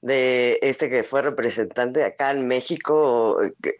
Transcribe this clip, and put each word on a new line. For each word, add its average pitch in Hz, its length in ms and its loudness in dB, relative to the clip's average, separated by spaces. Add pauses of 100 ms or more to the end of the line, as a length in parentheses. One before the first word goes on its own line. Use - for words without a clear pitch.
de 123 640 2
este 139 260 0
que 123 140 0
fue 139 200 -2
representante 123 840 -2
acá 135 260 -2
en 139 160 -2
México, 127 960 0 (400)